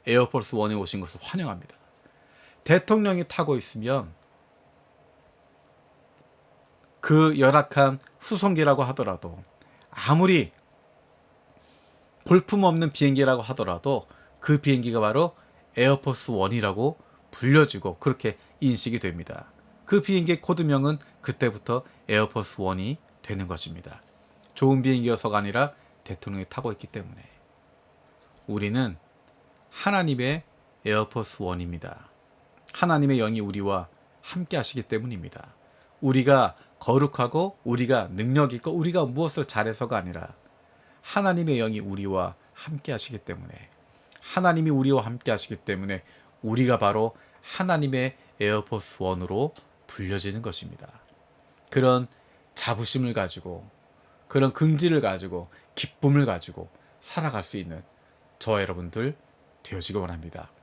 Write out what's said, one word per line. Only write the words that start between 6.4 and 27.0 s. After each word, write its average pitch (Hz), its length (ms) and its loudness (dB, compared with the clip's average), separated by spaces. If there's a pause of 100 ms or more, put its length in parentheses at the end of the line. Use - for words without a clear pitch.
그 156 400 6
열악한 135 600 4 (200)
수송기라고 156 640 2
하더라도, 95 580 -6 (480)
아무리 160 600 4 (1700)
볼품 190 380 4
없는 165 280 4
비행기라고 135 520 4
하더라도 107 640 -4 (320)
그 147 200 4
비행기가 120 400 2
바로 123 360 2 (420)
에어포스 131 540 2
원이라고 107 640 0 (340)
불려지고 139 680 2
그렇게 123 380 -2 (220)
인식이 120 400 0
됩니다. - 520 -8 (340)
그 202 160 4
비행기의 175 400 0
코드명은 151 560 0 (240)
그때부터 120 640 -4 (260)
에어포스 107 520 0
원이 95 360 -4 (240)
되는 95 260 -8
것입니다. 87 540 -12 (540)
좋은 135 260 4
비행기여서가 120 560 0
아니라 104 360 0 (300)
대통령이 98 460 -10
타고 120 220 -8
있기 101 160 -14
때문에. - 340 -16 (1300)